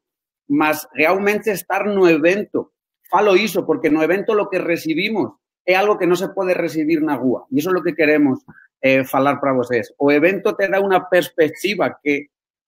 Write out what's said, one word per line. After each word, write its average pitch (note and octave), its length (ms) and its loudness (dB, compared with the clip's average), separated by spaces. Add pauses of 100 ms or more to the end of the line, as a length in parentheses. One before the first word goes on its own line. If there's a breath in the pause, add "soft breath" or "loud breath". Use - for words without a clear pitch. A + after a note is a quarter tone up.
(500)
mas D3+ 420 0
realmente G3+ 640 0
estar F#3+ 320 -4
no F#3+ 240 4
evento. E3+ 640 0 (320)
Falo F#3+ 320 2
iso, G3 260 -2
porque D#3 240 0
no D#3 140 2
evento F#3 320 0
lo G3+ 160 -2
que F#3 80 -4
recibimos D#3+ 800 -4 (240)
é F#3 160 2
algo G#3 160 2
que F#3 160 -2
non F3+ 80 2
se F#3+ 160 -6
pode F#3 240 -6
recibir D#3 480 -2
na D3+ 80 -2
rúa. B2 320 -2
E C#3+ 160 -2
iso F3+ 80 -2
é F#3 60 0
lo E3 100 -4
que D#3+ 80 -4
queremos, D3 480 2 (400 loud breath)
eh, C3+ 240 2
falar C3+ 320 0
para C3+ 160 0
vocés. A#2+ 480 -2
O C#3+ 80 2
evento D#3+ 480 2
te G3 80 -2
dá G3 160 0
unha F#3 240 0
perspectiva F3 960 -2
que, C#3+ 320 -4 (340)